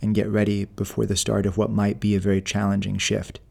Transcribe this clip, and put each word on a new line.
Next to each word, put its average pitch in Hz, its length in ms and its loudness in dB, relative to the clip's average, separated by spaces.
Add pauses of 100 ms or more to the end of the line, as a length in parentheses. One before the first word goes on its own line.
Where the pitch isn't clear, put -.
and 107 140 0
get 101 140 2
ready 104 380 0
before 107 400 -4
the 98 100 0
start 101 280 0
of 98 140 0
what 107 140 0
might 101 260 0
be 104 160 2
a 95 60 2
very 98 200 2
challenging 98 560 -2
shift. - 440 -4 (100)